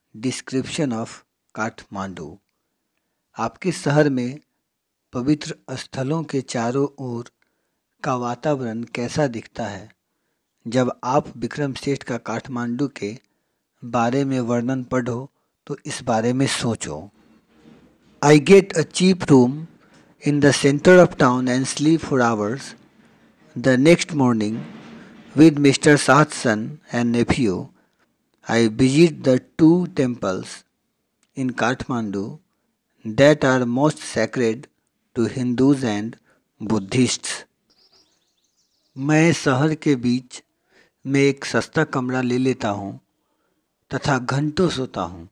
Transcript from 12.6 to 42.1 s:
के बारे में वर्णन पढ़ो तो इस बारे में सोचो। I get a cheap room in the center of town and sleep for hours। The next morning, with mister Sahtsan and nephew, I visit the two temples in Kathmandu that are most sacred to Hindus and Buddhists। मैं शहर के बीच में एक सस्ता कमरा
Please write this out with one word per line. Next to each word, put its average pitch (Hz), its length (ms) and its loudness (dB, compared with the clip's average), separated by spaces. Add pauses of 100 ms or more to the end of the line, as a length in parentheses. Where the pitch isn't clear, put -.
के 104 160 -8 (720)
बारे 120 420 -2
में 135 140 -2
वर्णन 123 440 -2
पढ़ो 123 460 -6 (380)
तो 147 180 -10
इस - 180 -10
बारे 113 300 0
में 135 140 0
सोचो। 104 500 -6 (1200)
I 151 180 8
get 185 380 6
a 151 60 0
cheap 180 460 0
room 139 380 4 (560)
in 147 160 0
the 139 140 6
center 147 500 6
of - 140 2
town 127 300 2
and 127 200 -2
sleep 156 340 0
for 135 200 -2
hours। 117 520 -2 (800)
The 127 220 2
next 165 360 4
morning, 113 420 0 (800)
with 147 220 8
mister 143 380 4
Sahtsan 135 840 2 (120)
and 120 200 0
nephew, 117 580 0 (800)
I 117 200 2
visit 131 560 2
the 127 160 2 (180)
two 170 300 4
temples 107 760 -4 (760)
in 131 140 -4
Kathmandu 117 880 -6 (640)
that 139 400 4
are 127 200 2
most 139 340 0
sacred 113 680 -4 (480)
to 113 120 0
Hindus 131 560 0
and 107 340 -4 (440)
Buddhists। 107 840 -2 (1500)
मैं 151 380 2
शहर 147 420 0
के 151 200 0
बीच 123 460 -4 (640)
में 135 160 0
एक 139 240 0
सस्ता - 380 -2 (100)
कमरा 127 280 -4